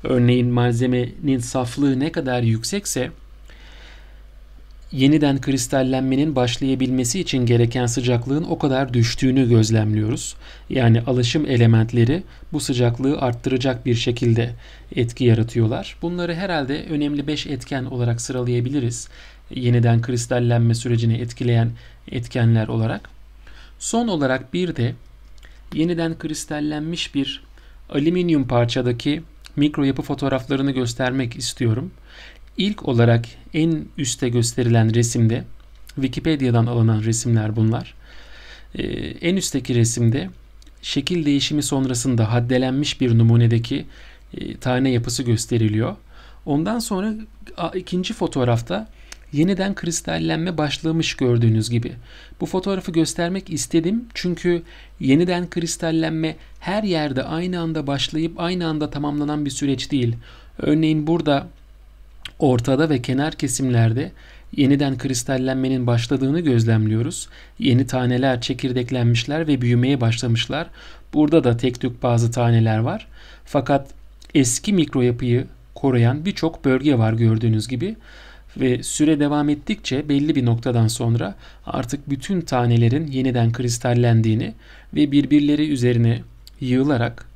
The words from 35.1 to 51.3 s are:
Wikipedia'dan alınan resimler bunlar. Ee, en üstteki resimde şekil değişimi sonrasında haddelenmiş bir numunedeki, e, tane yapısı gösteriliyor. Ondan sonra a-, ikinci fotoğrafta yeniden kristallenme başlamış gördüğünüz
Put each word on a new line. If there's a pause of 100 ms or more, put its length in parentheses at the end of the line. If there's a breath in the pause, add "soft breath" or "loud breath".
Wikipedia'dan
alınan
resimler
bunlar. (800 loud breath)
Ee, (380)
en
üstteki
resimde (520)
şekil
değişimi
sonrasında
haddelenmiş
bir
numunedeki, (480 loud breath)
e,
tane
yapısı
gösteriliyor. (500 loud breath)
Ondan
sonra (420)
a-,
ikinci
fotoğrafta (440 loud breath)
yeniden
kristallenme
başlamış
gördüğünüz